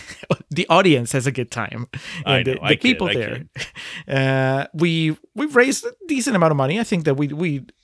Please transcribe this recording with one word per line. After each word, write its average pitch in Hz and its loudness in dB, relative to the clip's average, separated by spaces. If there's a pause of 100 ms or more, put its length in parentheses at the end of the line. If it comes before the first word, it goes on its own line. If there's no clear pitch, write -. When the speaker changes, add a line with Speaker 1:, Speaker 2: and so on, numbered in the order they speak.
(500)
Speaker 1:
The 147 -2
audience 165 4
has 131 -2
a 139 0
good 120 -6
time. 117 -8 (380)
Speaker 2:
I 98 2
Speaker 1:
And 113 0
the, 131 0
Speaker 2:
know. - -8
Speaker 1:
the - -6
Speaker 2:
I 101 2
kid, - -2
Speaker 1:
people 156 2
Speaker 2:
I 104 0
Speaker 1:
there. 113 -4
Speaker 2:
kid. 151 -12 (680)
Speaker 1:
Uh, 135 0
we, 160 0 (200)
we've 294 -4
raised 262 4
a 494 -8 (140)
decent 262 0
amount 165 6
of 147 2
money. 143 0
I 233 -2
think 175 -2
that 143 2
we, 147 0
we, 147 -4 (180)